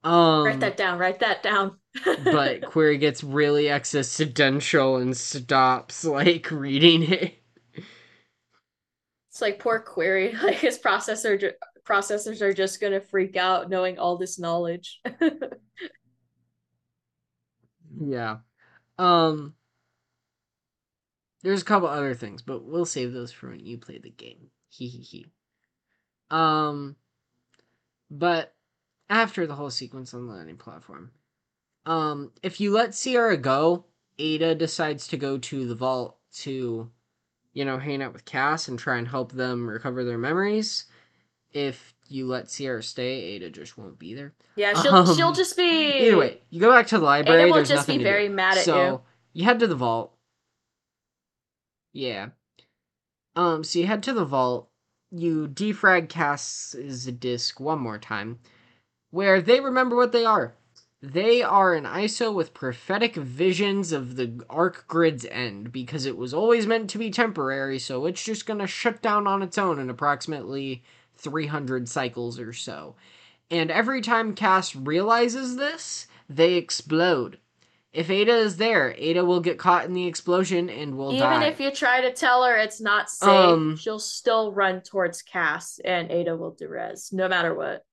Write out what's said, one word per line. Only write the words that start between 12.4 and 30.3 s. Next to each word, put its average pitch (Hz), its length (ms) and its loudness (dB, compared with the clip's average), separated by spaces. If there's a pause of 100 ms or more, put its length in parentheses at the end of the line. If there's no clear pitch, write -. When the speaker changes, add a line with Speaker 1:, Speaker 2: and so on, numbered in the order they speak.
Speaker 2:
are 196 120 2
just 190 280 -2
gonna 196 200 0
freak 190 360 -2
out 180 340 0
knowing 185 280 -2
all 175 180 0
this 180 220 -8
knowledge. 170 640 -4 (200)
<laughs> - 0 - (2750)
Speaker 1:
Yeah. 117 380 -6 (600)
Um, 160 560 2 (1900)
there's 190 200 -2
a - 20 -10
couple 190 240 2
other 143 260 -4
things, 110 280 -14
but 131 220 -12
we'll 165 220 -4
save 123 260 -6
those 120 200 -12
for 127 180 -18
when - 140 -18
you 117 140 -14
play - 200 -20
the - 120 -20
game. - 400 -20 (200)
Hee 123 180 -14
hee 123 140 -18
hee. - 240 -20 (1040)
Um, 151 680 0 (1120)
but 165 440 -2 (560)
after 214 360 0
the 147 80 -8
whole 143 160 -8
sequence 127 440 -12
on 123 120 -12
the 113 60 -14